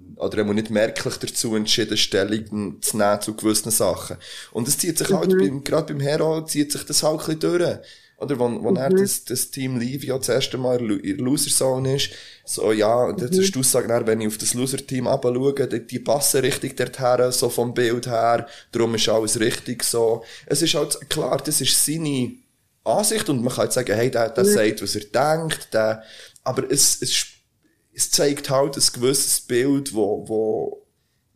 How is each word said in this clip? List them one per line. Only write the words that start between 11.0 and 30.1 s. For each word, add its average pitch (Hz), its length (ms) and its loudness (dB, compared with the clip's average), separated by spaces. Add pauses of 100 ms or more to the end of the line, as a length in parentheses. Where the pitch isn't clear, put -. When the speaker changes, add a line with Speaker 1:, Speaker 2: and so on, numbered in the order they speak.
Speaker 1:
der 120 80 -4
Loser 139 260 0
Zone 131 460 2
ist, - 140 -2 (340)
so, - 260 0
ja, 110 440 4
das 123 160 -4
Speaker 2:
Mhm. 185 100 4
Speaker 1:
ist 196 140 2
die - 40 -2
Aussage, 131 300 2
dann, 117 180 0
wenn 110 140 2
ich 110 60 -2
auf 107 100 -2
das - 160 -4
Loser-Team 127 540 -4
runterschaue, 127 600 0
die, 120 200 -6
die 123 140 -8
passen 143 420 2
richtig 127 340 -2
dorthin, 127 560 2
so 120 160 0
vom 120 240 -2
Bild 120 360 0
her, 117 380 2 (260)
darum 117 220 2
ist 110 140 0
alles 107 320 2
richtig 117 440 -2
so. 113 380 2 (220)
Es 151 160 0
ist 165 140 2
halt, 147 240 0 (100)
klar, - 340 -2
das 151 200 -2
ist - 200 2
seine 143 500 -2 (520)
Ansicht 208 460 0
und 123 120 0
man 120 120 -2
kann 113 100 2
jetzt - 100 -2
sagen, 123 220 0
hey, 120 140 2
der, 117 180 0
der - 160 2
Speaker 2:
Mhm. 196 40 6
Speaker 1:
sagt, 110 340 2
was 101 140 -4
er 104 80 -6
denkt, 156 680 0
der, 110 300 2 (420)
aber 131 260 -2
es, - 300 2
es, - 240 -2 (680)
es - 160 -2
zeigt 143 400 0
halt 139 260 2
ein - 240 0
gewisses 135 400 2
Bild, 135 540 0
wo, 104 340 0